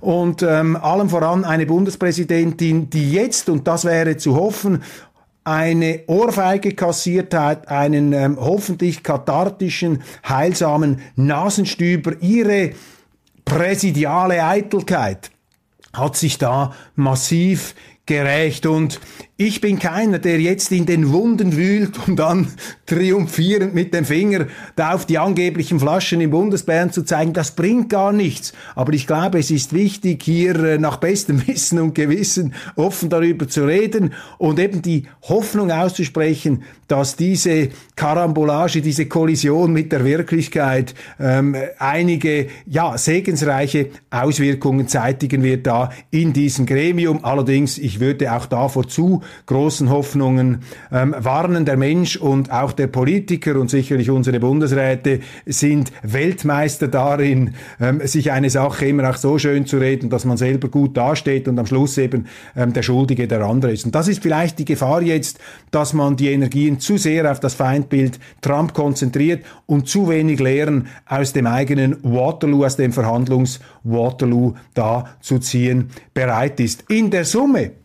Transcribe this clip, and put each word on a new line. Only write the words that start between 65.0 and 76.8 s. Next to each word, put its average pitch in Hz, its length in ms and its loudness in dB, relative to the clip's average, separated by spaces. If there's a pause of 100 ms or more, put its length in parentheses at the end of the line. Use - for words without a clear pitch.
jetzt, 160 360 -2 (320)
dass 151 220 0
man 143 240 2
die 139 120 0
Energien 139 520 0
zu 208 160 0
sehr 156 340 0
auf 135 100 -4
das 127 140 -2
Feindbild 135 640 0 (220)
Trump 147 340 -2
konzentriert 143 720 0 (220)
und 143 220 0
zu 196 200 2
wenig 156 320 2
Lehren 139 480 2 (180)
aus 135 260 -2
dem 127 140 2
eigenen 135 560 2
Waterloo, 139 640 2
aus 131 120 0
dem 127 160 2
Verhandlungs-Waterloo 123 1600 0 (200)
da 117 300 0 (160)
zu - 180 0
ziehen 127 520 0 (240)
bereit 127 460 0
ist. 117 280 -2